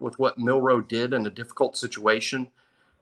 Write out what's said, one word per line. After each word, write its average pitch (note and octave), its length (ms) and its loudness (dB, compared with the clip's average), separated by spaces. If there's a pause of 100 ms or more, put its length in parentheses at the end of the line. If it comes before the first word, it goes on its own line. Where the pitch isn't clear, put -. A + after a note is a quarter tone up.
with B2 180 -8
what C3 200 2
Milroe B2+ 420 4
did A#2 320 -2
in A2+ 140 0
a G2+ 40 -6
difficult A#2 460 -2
situation. A2+ 720 -2 (540)